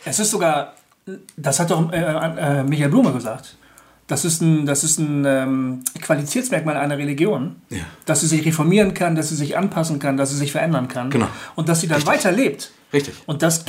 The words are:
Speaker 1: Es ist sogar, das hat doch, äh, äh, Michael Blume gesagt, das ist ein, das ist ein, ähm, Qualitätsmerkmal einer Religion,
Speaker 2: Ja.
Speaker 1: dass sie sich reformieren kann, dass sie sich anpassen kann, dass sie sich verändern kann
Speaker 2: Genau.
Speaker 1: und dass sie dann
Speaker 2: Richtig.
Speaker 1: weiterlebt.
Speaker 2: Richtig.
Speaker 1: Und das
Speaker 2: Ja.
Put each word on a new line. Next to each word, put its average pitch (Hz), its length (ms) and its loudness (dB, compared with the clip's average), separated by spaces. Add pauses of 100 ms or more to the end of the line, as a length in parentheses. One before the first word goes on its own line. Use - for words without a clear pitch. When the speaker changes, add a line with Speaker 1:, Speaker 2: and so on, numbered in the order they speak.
Speaker 1:
Es 135 140 -4
ist 208 120 0
sogar, 160 440 0 (600)
das 143 240 -2
hat 170 100 0
doch, 165 220 0
äh, 170 60 -2
äh, 156 680 -2
Michael 143 260 2
Blume 208 220 4
gesagt, 113 440 -8 (500)
das - 180 -2
ist 165 180 0
ein, 160 240 4
das 143 160 0
ist 160 160 0
ein, 147 260 0
ähm, 131 600 0 (180)
Qualitätsmerkmal 156 760 -2
einer 143 220 -2
Religion, 143 580 0 (140)
Speaker 2:
Ja. 98 80 -6 (280)
Speaker 1:
dass 156 160 0
sie 165 40 2
sich 160 180 2
reformieren 170 480 4
kann, 170 220 0
dass 156 140 0
sie 160 80 -4
sich 143 200 -2
anpassen 165 440 -2
kann, 139 160 0
dass 135 140 0
sie 143 60 -4
sich 143 160 -2
verändern 151 360 0
kann 127 220 -6
Speaker 2:
Genau. 120 180 2 (260)
Speaker 1:
und 160 140 -2
dass 165 120 2
sie 185 60 -2
dann 156 160 2
Speaker 2:
Richtig. 185 120 2
Speaker 1:
weiterlebt. 202 580 0 (200)
Speaker 2:
Richtig. 143 220 0 (120)
Speaker 1:
Und 147 160 -4
das 165 160 2
Speaker 2:
Ja. - 100 -10